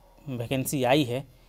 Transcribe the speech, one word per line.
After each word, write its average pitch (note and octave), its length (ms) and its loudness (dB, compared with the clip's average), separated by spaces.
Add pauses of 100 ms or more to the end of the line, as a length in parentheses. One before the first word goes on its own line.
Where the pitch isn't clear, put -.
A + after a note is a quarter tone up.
(260)
वैकेंसी C3 580 -2
आई C#3 200 6
है, B2 220 -6 (220)